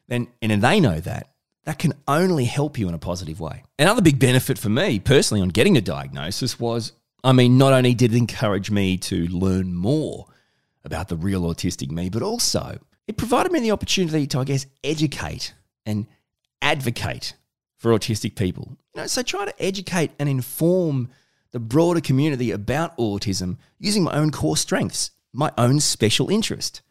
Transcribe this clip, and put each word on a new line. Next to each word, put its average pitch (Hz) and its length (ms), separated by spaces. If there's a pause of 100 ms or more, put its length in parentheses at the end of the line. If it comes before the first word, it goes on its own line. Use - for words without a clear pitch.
then, 120 200 (140)
and 110 80
then 104 100
they 151 200
know 98 200
that, - 300 (340)
that 156 140
can 156 140 (160)
only 156 380
help 143 320
you 98 100
in 85 60
a 82 40
positive 87 400
way. 78 240 (160)
Another 202 240
big 143 160
benefit 127 400
for - 120
me 135 280
personally 120 420
on 92 100
getting 151 240
the 127 60
diagnosis 71 800
was, 117 340 (300)
I 131 100
mean, 127 240
not 135 160
only 127 220
did 113 180
it 120 60
encourage 104 520
me 98 280
to 90 300
learn 92 460
more 117 520 (580)
about 82 240
the 85 80
real 92 260
autistic 85 480
me, 85 200
but 110 120
also 220 560 (280)
it 214 100
provided 269 360
me 330 80
the 226 100
opportunity 160 580
to, 143 100
I 127 60
guess, 139 220 (160)
educate 147 720 (320)
and 107 200 (560)
advocate 131 720 (420)
for 117 160
autistic 110 440
people. 98 400 (180)
You - 80
know, - 40
so - 160
try 370 220
to - 180
educate 185 560
and 143 100
inform 143 800 (420)
the 123 80
broader 160 400
community 135 500
about 123 460
autism 101 600 (220)
using 214 240
my 147 120
own 151 160
core 156 260
strengths, - 540 (220)
my 143 240
own 123 240
special - 500
interest, - 600